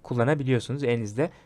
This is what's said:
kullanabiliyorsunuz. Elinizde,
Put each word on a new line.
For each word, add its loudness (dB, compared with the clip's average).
kullanabiliyorsunuz. 0
Elinizde, 0